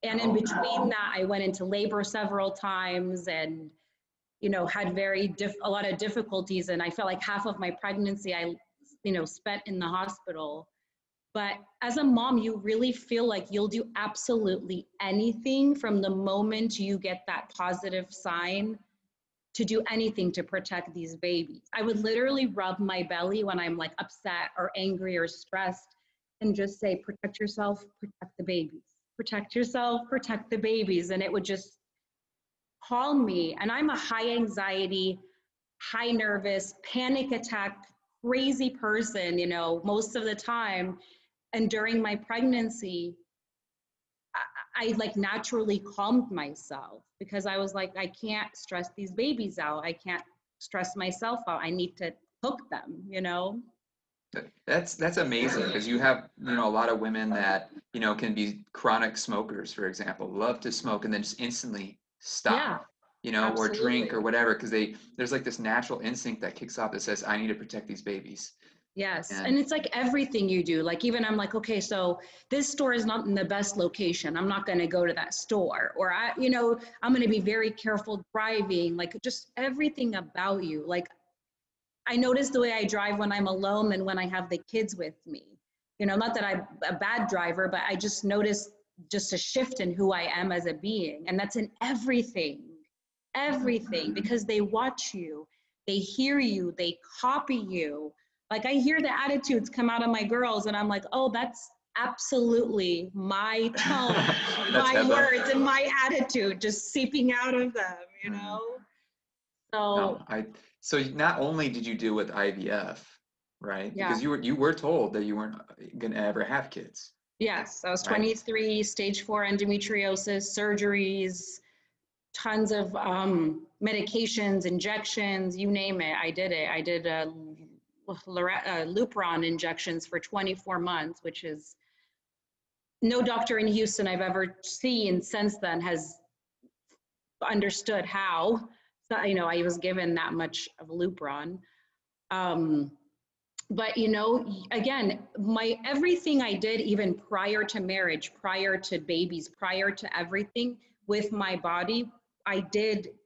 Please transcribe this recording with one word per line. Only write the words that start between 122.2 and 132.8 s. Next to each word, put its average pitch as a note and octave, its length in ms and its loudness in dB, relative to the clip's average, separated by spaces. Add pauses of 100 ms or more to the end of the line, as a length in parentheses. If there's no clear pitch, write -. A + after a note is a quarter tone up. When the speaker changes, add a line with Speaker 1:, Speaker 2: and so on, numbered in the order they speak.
Speaker 1:
tons G#3+ 380 0
of, G3 240 0
um, F3+ 720 2 (160)
medications, G#3 800 2
injections, F#3+ 920 0
you G3+ 120 0
name G3 300 0
it. D#3 160 0
I E3 160 0
did F#3 200 -2
it. D#3+ 180 0
I D#3+ 120 0
did E3+ 260 0
a D#3+ 260 0 (920)
Lure-, F3+ 240 0
uh, F3 340 -2
Lupron F3+ 600 0
injections E3 600 -2
for F3 140 -4
twenty-four F#3+ 600 -4
months, E3+ 440 -2
which E3 200 -8
is D3+ 320 -10 (1300)